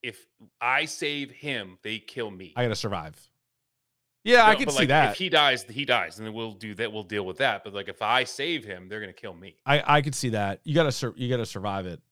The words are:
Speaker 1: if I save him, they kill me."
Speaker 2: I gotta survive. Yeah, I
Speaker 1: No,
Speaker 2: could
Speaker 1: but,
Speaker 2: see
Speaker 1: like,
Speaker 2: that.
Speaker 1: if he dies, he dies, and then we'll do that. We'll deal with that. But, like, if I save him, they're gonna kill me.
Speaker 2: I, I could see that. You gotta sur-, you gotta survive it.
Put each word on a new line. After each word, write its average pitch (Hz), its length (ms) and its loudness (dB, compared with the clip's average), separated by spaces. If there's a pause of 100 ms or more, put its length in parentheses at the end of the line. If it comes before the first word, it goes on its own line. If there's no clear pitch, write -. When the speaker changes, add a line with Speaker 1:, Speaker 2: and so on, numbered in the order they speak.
Speaker 1:
if 120 240 -10 (360)
I 131 240 2
save 147 460 -6
him, 113 520 -8
they 107 160 -6
kill 110 320 -8
me." 92 240 -16
Speaker 2:
I 123 80 0
gotta 113 120 0
survive. 85 540 -8 (920)
Yeah, 233 220 8
I 214 80 10
Speaker 1:
No, 202 60 4
Speaker 2:
could 262 80 0
Speaker 1:
but, 147 40 -2
Speaker 2:
see 135 80 2
Speaker 1:
like, 127 80 4
Speaker 2:
that. 135 240 6
Speaker 1:
if 104 60 -6
he 185 120 -4
dies, 147 340 4
he 120 220 -8
dies, 98 320 0
and 110 80 -12
then 110 80 -10
we'll 113 200 -8
do 104 220 -12
that. 107 160 -4
We'll 107 120 -8
deal 98 220 -4
with 92 120 -8
that. 120 260 0
But, 101 100 -14
like, 101 160 -8
if - 120 -10
I 120 220 2
save 147 420 -6
him, 92 240 -12
they're 107 120 -10
gonna 95 120 -14
kill 101 220 -16
me. 87 200 -20 (100)
Speaker 2:
I, 147 320 4
I 151 40 4
could 143 140 -4
see 131 140 -4
that. 101 340 -2
You 156 100 -6
gotta 156 180 4
sur-, 120 260 -4
you 123 120 -6
gotta 120 160 -2
survive 98 400 -6
it. 85 160 -12 (100)